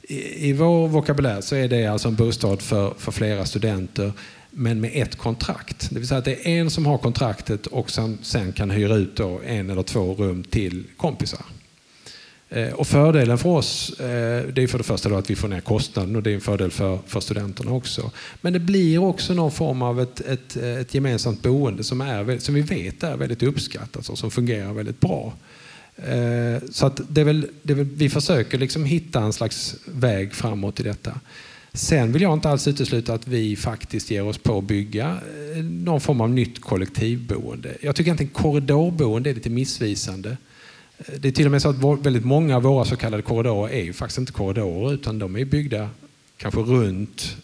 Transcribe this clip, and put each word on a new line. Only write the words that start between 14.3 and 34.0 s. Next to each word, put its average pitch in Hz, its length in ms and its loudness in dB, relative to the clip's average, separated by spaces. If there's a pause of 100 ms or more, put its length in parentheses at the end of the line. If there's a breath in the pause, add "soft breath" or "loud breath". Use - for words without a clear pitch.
det 131 100 2
är 127 40 4
för 123 120 0
det 113 60 -2
första 98 240 0
då 101 80 2
att 95 140 0
vi 101 60 0
får 107 120 -2
ner 92 120 -4
kostnaden 107 560 0
och 110 60 0
det 110 80 0
är 104 40 2
en 98 60 -4
fördel 98 300 0
för, 95 360 0
för 107 140 -4
studenterna 104 520 -4
också. 123 380 -4 (300 loud breath)
Men 180 120 0
det 180 60 2
blir 170 400 4
också 185 360 2
någon 165 180 2
form 135 300 0
av 120 180 0
ett, 127 200 -4
ett, 131 360 -6
ett 123 380 -4
gemensamt 123 480 0
boende 123 420 2
som 127 160 -4
är 123 240 -4
vä-, 120 140 -2
som 139 160 -2
vi 147 60 4
vet 147 420 -2
är 143 140 -4
väldigt 123 260 -2
uppskattat - 640 -4
och 110 100 -8
som 113 120 -4
fungerar 107 420 -2
väldigt 107 280 -6
bra. 90 320 0 (640 loud breath)
Eh, 120 760 0
så - 160 0
att 139 220 0
det 151 120 2
är 151 40 6
väl, 151 220 2 (160)
det 147 100 0
är 139 40 2
väl, 143 180 2
vi 151 140 2
försöker 139 500 2
liksom 135 260 -2
hitta 160 360 0
en 107 120 2
slags - 520 -4
väg 113 500 0
framåt 101 460 -4
i - 20 -2
detta. 104 380 -6 (520 loud breath)
Sen 120 400 2
vill 160 100 4
jag 196 100 6
inte 160 160 2
alls 143 200 2
utesluta 120 460 0
att 113 140 -6
vi 110 280 0
faktiskt - 540 -6